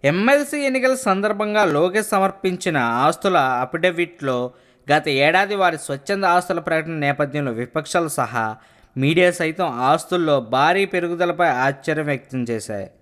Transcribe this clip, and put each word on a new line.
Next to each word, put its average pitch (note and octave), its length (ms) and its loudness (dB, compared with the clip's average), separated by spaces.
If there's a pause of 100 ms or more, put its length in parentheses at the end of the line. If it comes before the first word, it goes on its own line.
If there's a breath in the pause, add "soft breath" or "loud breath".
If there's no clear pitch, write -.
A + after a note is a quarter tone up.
ఎంఎల్సీ C4+ 540 2
ఎన్నికల C4 380 0
సందర్భంగా G#3 680 0
లోకేష్ F3+ 420 2
సమర్పించిన F#3+ 680 0
ఆస్తుల C#3 600 2
అఫిడవిట్‌లో C3+ 1120 -2 (400 soft breath)
గత D3+ 160 2
ఏడాది E3 480 2
వారి F3+ 220 2
స్వచ్ఛంద G3 460 -6
ఆస్తుల F3+ 360 2
ప్రకటన D#3+ 320 -2
నేపథ్యంలో C#3+ 600 -2
విపక్షాలు D3 560 -4
సహా A2+ 480 -4 (420 soft breath)
మీడియా E3 340 4
సైతం E3+ 340 -4
ఆస్తుల్లో D3+ 760 2
భారీ C#3+ 460 2
పెరుగుదలపై F3 640 0
ఆశ్చర్యం C#3+ 580 -2
వ్యక్తం C3 380 -4
చేశాయి. A2 460 -6 (120)